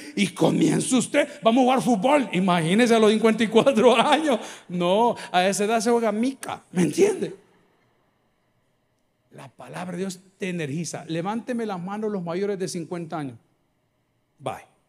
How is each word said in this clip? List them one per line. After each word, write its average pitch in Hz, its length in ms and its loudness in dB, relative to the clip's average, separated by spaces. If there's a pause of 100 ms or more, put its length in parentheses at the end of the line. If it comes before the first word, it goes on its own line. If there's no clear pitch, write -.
(160)
y 196 120 0
comienza - 680 0
usted, 285 320 0 (140)
"Vamos 233 200 4
a - 20 6
jugar 247 180 2
fútbol". 240 500 2
Imagínese 190 600 2
a 226 60 4
los 214 100 6
cincuenta 220 340 2
y 202 40 -2
cuatro 233 480 4
años. 277 420 2 (300)
No, 185 480 0 (140)
a 180 160 2
esa 202 180 -2
edad 226 160 0
se 220 100 -2
juega 233 220 2
mica, 247 600 -6
¿me 180 100 0
entiende? 262 540 0 (1900)
La 143 180 -20
palabra 156 440 -14
de 175 60 -8
Dios 190 220 -8 (180)
te 190 100 -6
energiza. 160 580 -6
Levánteme 220 600 -6
las 185 140 -6
manos 208 300 -6
los 196 120 -6
mayores 185 360 -4
de 185 80 -6
cincuenta 170 520 -8
años. 127 200 -10 (1000)
Bye. 123 260 -10 (240)